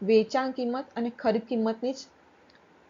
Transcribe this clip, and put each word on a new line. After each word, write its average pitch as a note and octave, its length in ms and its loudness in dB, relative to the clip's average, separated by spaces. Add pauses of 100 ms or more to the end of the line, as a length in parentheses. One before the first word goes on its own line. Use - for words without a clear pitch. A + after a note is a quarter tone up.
વેચાણ A3 500 4
કિંમત B3+ 340 -4 (100)
અને A#3 140 -2
ખરીદ A3+ 320 0
કિંમતની A3+ 520 -2
જ C4+ 40 -10 (920)